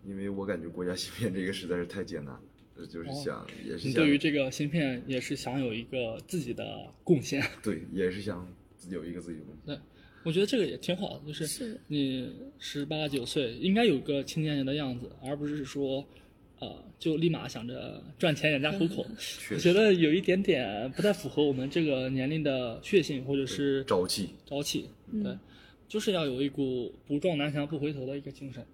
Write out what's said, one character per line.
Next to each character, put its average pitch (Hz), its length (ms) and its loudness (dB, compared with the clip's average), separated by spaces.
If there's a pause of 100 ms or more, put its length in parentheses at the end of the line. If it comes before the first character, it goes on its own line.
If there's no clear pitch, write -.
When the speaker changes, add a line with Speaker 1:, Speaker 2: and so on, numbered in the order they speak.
Speaker 1:
因 98 120 -8
为 98 100 -4
我 98 160 -4
感 95 160 -2
觉 82 80 -8
国 90 160 -6
家 90 100 0
芯 - 200 -6
片 104 180 -2
这 92 140 -2
个 98 60 -2
实 90 140 -8
在 90 100 0
是 87 100 -2
太 - 180 -6
艰 80 200 -8
难 67 100 -12
了， - 520 -18
就 85 160 -10
是 85 100 -8
想， 135 280 -4
Speaker 2:
哦。 - 60 -12 (180)
Speaker 1:
也 - 80 -8
是 82 60 -6
想 131 120 -2
Speaker 2:
你 127 40 0
对 151 160 8
于 143 80 6
这 156 120 2
个 139 200 2
芯 147 180 -2
片 139 400 0
也 127 120 0
是 143 140 -4
想 127 240 -4
有 120 160 0
一 117 100 -4
个 113 440 -4
自 185 100 -2
己 120 160 -4
的 107 340 -8 (140)
贡 156 180 6
献。 135 220 -2 (200)
Speaker 1:
对， 85 180 -2 (120)
也 90 180 2
是 98 120 -6
想 90 240 -6 (420)
有 85 160 -6
一 85 80 -8
个 87 80 -8
自 85 120 -12
己 78 80 -10
的 76 60 -16
贡 78 100 -16
献。 143 180 -10
Speaker 2:
对， - 40 -10 (440)
我 165 80 -2
觉 160 80 2
得 202 80 4
这 254 100 0
个 196 80 4
也 131 120 -2
挺 180 200 -2
好 - 220 -6
的， 143 80 -14
就 151 60 -8
是 151 140 -4
Speaker 3:
是。 220 420 -8
Speaker 2:
你 135 420 0 (280)
十 - 260 -6
八 156 240 -2
九 131 180 -2
岁 120 280 -2
应 185 200 2
该 233 100 6
有 156 140 6
个 139 240 0
青 156 200 -4
年 151 120 0
人 139 100 0
的 135 100 0
样 135 220 -2
子， 123 140 -8 (100)
而 135 160 -4
不 147 80 -6
是 147 200 -4
说， 139 420 -2 (540)
呃， 95 240 -12 (160)
就 156 160 2
立 165 120 4
马 156 200 0
想 117 180 -8
着 123 340 -8 (160)
赚 156 160 4
钱 151 200 4
养 135 100 2
家 151 80 2
糊 180 160 2
口。 - 220 -2
Speaker 3:
嗯。 - 100 -10
Speaker 1:
确 - 0 -
实。 - 360 -6
Speaker 2:
我 175 40 0
觉 175 140 8
得 208 200 8
有 160 220 8
一 190 60 6
点 185 200 4
点 127 520 2
不 165 100 -2
太 208 100 6
符 - 160 -2
合 147 140 2
我 143 100 6
们 131 160 0
这 170 140 2
个 131 280 2
年 131 200 0
龄 160 140 0
的 127 360 0
血 190 220 6
性， 131 220 -2
或 139 100 0
者 135 100 2
是 135 380 2
Speaker 1:
对， - 60 -6
朝 92 180 4
气。 98 240 -2 (140)
Speaker 2:
朝 143 180 -4
气， - 260 -2 (220)
Speaker 3:
嗯。 214 140 -2
Speaker 2:
对， 123 120 -4 (520)
就 214 100 -4
是 214 140 0
要 165 120 2
有 131 160 0
一 143 80 2
股 127 460 -2 (120)
不 147 120 0
撞 170 180 2
南 143 160 2
墙 147 140 0
不 156 100 -4
回 147 160 0
头 131 140 -6
的 139 100 -4
一 139 40 -6
个 139 100 -12
精 135 220 -12
神 135 220 -12